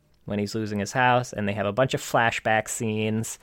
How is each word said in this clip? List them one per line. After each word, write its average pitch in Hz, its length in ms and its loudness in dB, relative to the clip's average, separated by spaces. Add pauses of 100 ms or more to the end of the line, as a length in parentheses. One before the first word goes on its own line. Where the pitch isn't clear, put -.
(260)
when 104 140 -2
he's 104 160 -2
losing 107 240 -2
his 98 120 -4
house, 123 420 2
and 104 140 -2
they 101 60 0
have 101 120 -2
a 104 80 0
bunch 131 200 2
of 139 80 -2
flashback 113 680 2
scenes 110 760 -2